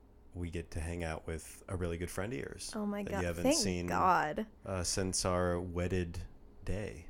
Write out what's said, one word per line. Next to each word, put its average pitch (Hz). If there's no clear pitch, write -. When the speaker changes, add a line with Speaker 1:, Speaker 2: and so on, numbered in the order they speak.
Speaker 1:
we 87
get 85
to 85
hang 85
out 80
with -
a 98
really 85
good 85
friend 98
of 139
yours -
Speaker 2:
Oh 214
my 208
Speaker 1:
that 196
Speaker 2:
God. 196
Speaker 1:
you 87
haven't 170
Speaker 2:
Thank 285
Speaker 1:
seen, 190
Speaker 2:
God. 175
Speaker 1:
uh, 92
since 92
our 90
wedded 87
day. -